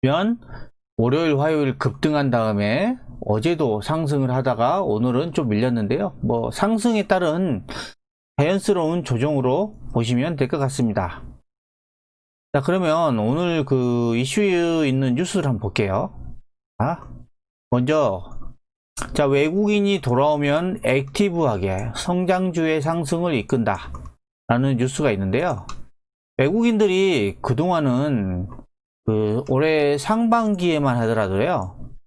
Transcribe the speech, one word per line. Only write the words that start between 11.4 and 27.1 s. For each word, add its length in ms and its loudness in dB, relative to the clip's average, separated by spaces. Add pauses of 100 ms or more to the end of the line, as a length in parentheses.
자, 80 2
그러면 560 2
오늘 480 0
그 500 2
이슈 680 2
있는 300 0
뉴스를 320 -2
한번 140 -2
볼게요. 520 -2 (640)
아, 320 -4 (600)
먼저, 680 0 (760)
자, 140 2
외국인이 720 2
돌아오면 840 0
액티브하게 1120 0
성장주의 840 0
상승을 520 -2
이끈다 600 -2 (560)
라는 260 2
뉴스가 360 0
있는데요. 540 -2 (720)
외국인들이 1040 2